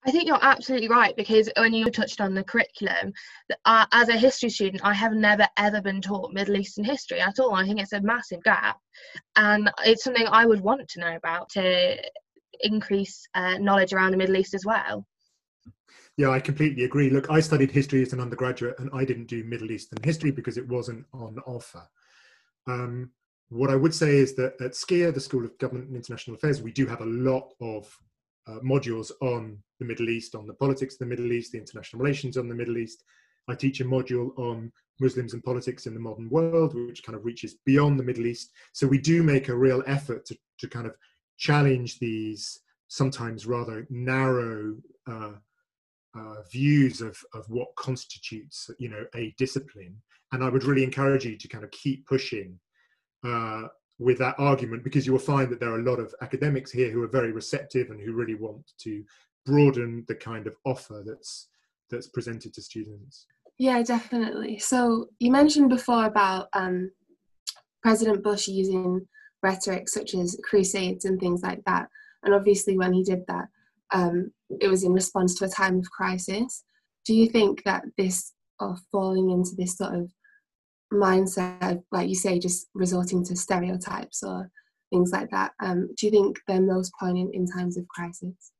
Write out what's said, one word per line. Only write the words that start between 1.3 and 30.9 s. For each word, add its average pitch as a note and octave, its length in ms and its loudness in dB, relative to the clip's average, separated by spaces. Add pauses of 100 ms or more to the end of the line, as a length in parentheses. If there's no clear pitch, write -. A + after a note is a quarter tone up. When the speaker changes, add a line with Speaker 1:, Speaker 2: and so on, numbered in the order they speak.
Speaker 1:
when A3+ 160 4
you A3+ 160 2
touched - 300 -4
on G3 120 0
the F#3+ 120 -2
curriculum, G3 680 -2 (360)
th-, - 160 -6
uh, A3 280 8
as A#3 160 8
a A#3 80 4
history A#3+ 320 4
student, G3 360 -2
I G3+ 100 4
have A3 180 2
never, G#3 340 6 (120)
ever G#3 240 2
been G3 180 -2
taught G3 320 -6
Middle G3 240 0
Eastern G3 280 -4
history A3 360 -4
at F#3+ 200 0
all. B3 140 4
I F#3 100 2
think G#3 160 -2
it's G3 120 -6
a G3+ 80 -2
massive G3+ 440 -2
gap, F3 340 2 (560)
and G#3 360 6 (140)
it's A3 200 6
something A#3 260 2
I A3+ 160 8
would G#3+ 140 6
want A#3+ 280 0
to - 120 -12
know E3+ 160 -4
about E3 340 -6
to F3+ 460 2 (640)
increase, G#3 760 -2
uh, F#3 240 0
knowledge G3 340 4
around F#3 200 4
the F#3+ 40 2
Middle F#3+ 200 4
East F#3+ 180 0
as F#3+ 100 -6
well. G#2 400 -2 (1120)
Speaker 2:
Yeah, C#3 140 4
I C3 80 2
completely C#3+ 460 0
agree. C3+ 260 2
Look, C#3 180 2
I D#3 120 6
studied C#3 320 4
history C#3 280 2
as B2+ 120 0
an B2+ 80 -4
undergraduate, B2 580 -4
and C3 160 -10
I C3 100 0
didn't A#2 220 -4
do A#2 180 -8
Middle A2 280 -8
Eastern - 300 -10
history D#3 280 0
because B2 260 -6
it B2 120 -10
wasn't A#2+ 440 -6
on A2+ 320 -14
offer. A#2 380 -14 (840)
Um, B2 420 -6 (380)
what B2 200 0
I C3+ 80 4
would D#3 180 2
say D3 220 4
is C3 200 4
that B2+ 240 -2
at B2+ 120 -6
Skia, F3 400 0
the C3+ 80 -2
School B2+ 240 -4
of - 140 -14
Government B2+ 300 -6
and C3 80 -10
International A#2 400 -12
Affairs, C#3+ 260 0
we A2+ 80 -10
do C3+ 160 0
have A#2 140 -8
a A2+ 60 -8
lot B2+ 540 -2
of, G#2+ 380 -10 (480)
uh, A2 140 -14
modules B2+ 500 -2 (100)
on A2+ 380 -4 (200)
the C3 60 -10
Middle A#2 240 -4
East, A2+ 260 -6
on G#2 120 -14
the A2 80 -16
politics C3+ 400 -2